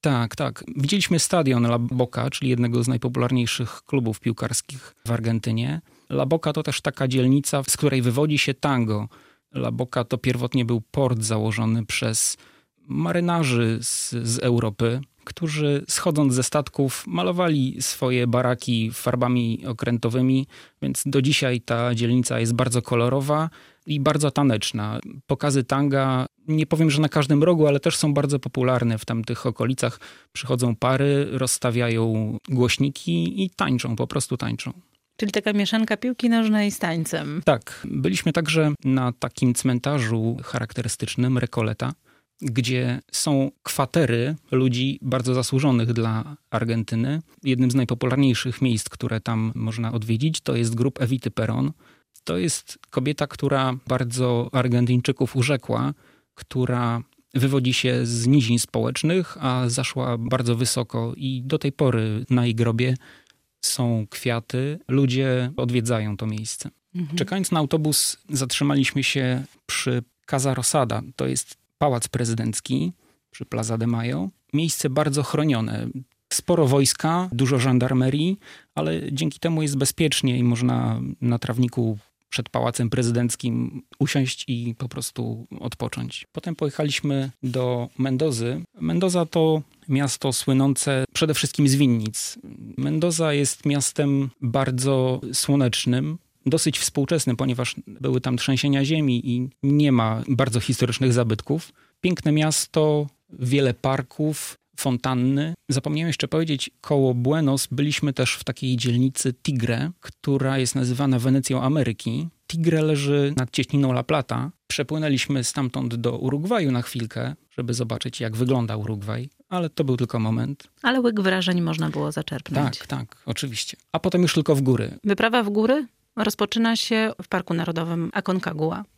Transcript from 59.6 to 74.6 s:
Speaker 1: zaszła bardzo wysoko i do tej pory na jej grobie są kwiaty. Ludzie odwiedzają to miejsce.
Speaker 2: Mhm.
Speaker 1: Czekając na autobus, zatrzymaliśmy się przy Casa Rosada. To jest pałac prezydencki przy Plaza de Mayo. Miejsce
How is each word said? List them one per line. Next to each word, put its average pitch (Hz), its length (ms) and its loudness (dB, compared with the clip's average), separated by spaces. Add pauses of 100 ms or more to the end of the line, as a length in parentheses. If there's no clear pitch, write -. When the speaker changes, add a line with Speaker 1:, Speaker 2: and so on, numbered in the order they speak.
Speaker 1:
zaszła 127 500 -2
bardzo 120 380 0
wysoko 120 600 -2
i 131 280 -6
do 151 140 0
tej 139 140 -2
pory 113 580 2
na 123 140 4
jej 120 100 2
grobie 117 420 2 (640)
są 117 500 0
kwiaty. 127 680 -4 (100)
Ludzie 127 680 2
odwiedzają 117 600 0
to 113 100 -6
miejsce. 107 440 -6 (240)
Speaker 2:
Mhm. 170 240 -4
Speaker 1:
Czekając 185 320 -2
na 170 80 2
autobus, 151 580 0 (140)
zatrzymaliśmy 139 720 0
się 127 400 0 (220)
przy 123 360 -2 (240)
Casa 135 280 0
Rosada. 123 480 0 (140)
To 131 100 -2
jest 131 300 -4 (220)
pałac 131 300 2
prezydencki 120 840 -2 (380)
przy - 140 -14
Plaza 113 340 -4
de 113 80 0
Mayo. 120 420 -2 (240)
Miejsce 151 380 0